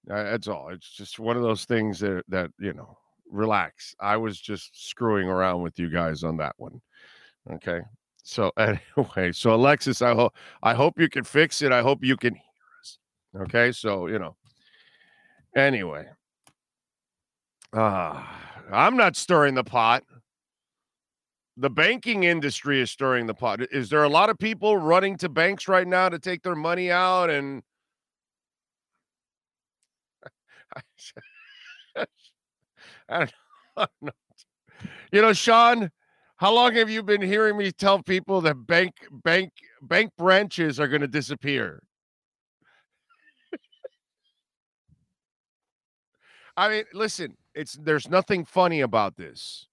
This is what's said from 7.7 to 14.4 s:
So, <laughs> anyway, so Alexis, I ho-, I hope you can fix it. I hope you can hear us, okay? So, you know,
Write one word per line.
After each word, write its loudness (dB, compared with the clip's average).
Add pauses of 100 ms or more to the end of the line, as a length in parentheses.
So, -2
<laughs> -6
anyway, -2
so 2
Alexis, 2
I 2
ho-, 2 (300)
I 4
hope 2
you 2
can -6
fix 2
it. 2
I 4
hope 2
you 2
can -2
hear -20 (380)
us, -20 (440)
okay? 2
So, -6
you -6
know, -12 (1160)